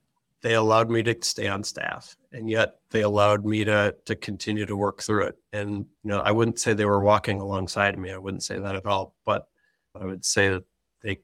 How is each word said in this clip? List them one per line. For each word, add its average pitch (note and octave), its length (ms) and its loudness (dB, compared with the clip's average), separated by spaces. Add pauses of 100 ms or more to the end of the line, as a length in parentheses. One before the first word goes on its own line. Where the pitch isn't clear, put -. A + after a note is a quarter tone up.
(420)
they A2+ 120 2
allowed A2+ 360 4
me A2+ 120 2
to A2+ 200 0
stay G#2 260 -4
on G2 160 -4
staff. - 520 -10 (160)
And A2+ 180 -6
yet A2 260 0 (140)
they A2+ 100 0
allowed G#2 460 4
me G#2+ 180 0
to, G#2 300 2 (100)
to - 100 -4
continue G#2 520 -6
to G#2 100 -4
work G2 260 -2
through G#2 220 0
it. - 140 -6 (160)
And, G#2 320 -6 (180)
you G#2+ 60 -6
know, G2+ 100 0
I G#2 120 2
wouldn't A2+ 280 2
say A2+ 140 2
they G#2 100 2
were G2+ 180 2
walking G2+ 380 4
alongside G2 580 -2
me. F#2 140 -10
I F#2+ 60 -12
wouldn't F#2+ 240 -8
say G2 160 -6
that G2 180 -4
at F#2+ 80 -8
all. G2 300 -2 (100)
But G2+ 240 -2 (500)
I G2+ 60 -10
would F#2 220 -8
say G2 240 4
that F#2+ 140 -2 (380)
they G#2 220 -6